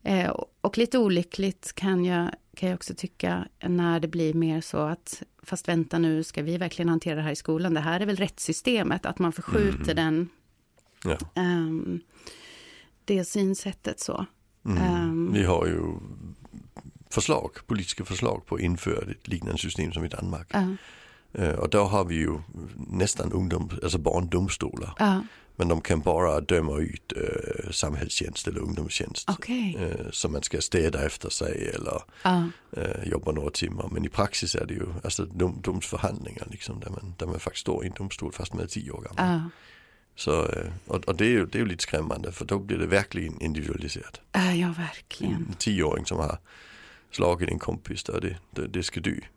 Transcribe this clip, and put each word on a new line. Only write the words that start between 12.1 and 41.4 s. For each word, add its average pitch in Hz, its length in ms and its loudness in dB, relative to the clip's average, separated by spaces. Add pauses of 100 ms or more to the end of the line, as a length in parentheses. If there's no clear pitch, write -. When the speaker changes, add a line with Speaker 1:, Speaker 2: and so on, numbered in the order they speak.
Speaker 1:
det 190 200 2
synsättet - 760 -2
så. - 260 -2 (400)
Speaker 2:
Mm. 98 160 4
Speaker 1:
Ehm. 170 500 2
Speaker 2:
Vi 101 120 6
har 85 220 4
ju 82 160 2 (1300)
förslag, - 400 2 (160)
politiska 98 380 -2
förslag 101 420 -2
på - 80 -2
att - 60 -2
införa 87 500 0
ett - 180 -10
liknande - 300 -2
system 82 340 -2
som 82 120 -4
i 82 40 -4
Danmark. 90 440 -6
Speaker 1:
Ja. 196 140 2 (680)
Speaker 2:
Eh, 85 220 0
och - 160 -2
då 104 140 6
har 98 200 4
vi 85 100 -2
ju 78 240 0 (380)
nästan 90 560 0
ungdom-, 87 500 0
alltså 90 160 0
barndomstolar. 87 1000 0
Speaker 1:
Ja. 202 240 4 (340)
Speaker 2:
Men - 120 2
de 82 120 4
kan 82 200 2
bara 80 400 4
döma 78 380 2
ut, - 380 -4
eh, - 540 -4
samhällstjänst 85 800 -2
eller - 120 -4
ungdomstjänst. - 680 -4
Speaker 1:
Okej. 214 500 -2
Speaker 2:
Eh, 85 300 -2
så - 180 -2
man 71 140 -2
ska - 180 -2
städa 76 460 2
efter - 240 -4
sig 80 440 -2
eller, - 280 -4 (200)
Speaker 1:
Ja. 180 220 4 (320)
Speaker 2:
eh, - 320 -4
jobba 80 240 0
några 76 180 0
timmar. 87 420 -4
Men 82 120 -2
i - 40 -2
praxis - 460 0
är - 120 0
det - 80 -6
ju, 90 120 -4 (180)
alltså, - 200 -2
dom-, 90 380 0
domsförhandlingar, 90 880 -4
liksom, - 300 -10
där - 100 -10
man, 90 280 -10
där 87 80 -4
man 85 140 -4
faktiskt - 200 -6
står - 240 -2
i - 20 -2
en - 100 -4
domstol - 360 -6
fast - 220 -8
man 82 80 -4
är 85 40 -4
tio - 240 -6
år - 120 -8
gammal. 180 320 2
Speaker 1:
Ja. 160 80 2 (760)
Speaker 2:
Så, 80 320 2
eh, 85 240 -4 (140)
och, - 220 -4
och 90 80 0
det 98 80 4
är 113 60 6
ju, 107 160 6